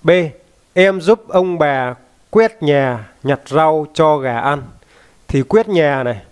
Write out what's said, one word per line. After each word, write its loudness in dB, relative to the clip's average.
B. 0
Em 2
giúp 0
ông 0
bà -2
quét 0
nhà, 0
nhặt -2
rau 0
cho 2
gà -4
ăn. -4
Thì -2
quét 0
nhà 0
này -6